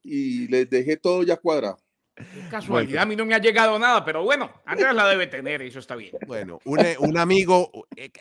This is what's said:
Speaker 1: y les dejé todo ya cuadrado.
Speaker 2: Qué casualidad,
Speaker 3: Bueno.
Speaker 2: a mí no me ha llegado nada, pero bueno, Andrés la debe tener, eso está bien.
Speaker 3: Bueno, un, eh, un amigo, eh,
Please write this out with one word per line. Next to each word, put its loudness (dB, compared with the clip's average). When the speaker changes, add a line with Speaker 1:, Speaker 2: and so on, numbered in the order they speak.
Speaker 1:
y -4
les 2
dejé 0
todo 0
ya 2
cuadrado. -2
Speaker 2:
Qué -18
casualidad, -2
Speaker 3:
Bueno. 0
Speaker 2:
a 4
mí -4
no -4
me 0
ha 2
llegado 4
nada, 2
pero -4
bueno, -2
Andrés 0
la 4
debe 2
tener, -8
eso -14
está -12
bien. -14
Speaker 3:
Bueno, -10
un, 0
eh, 6
un 0
amigo, 4
eh, -18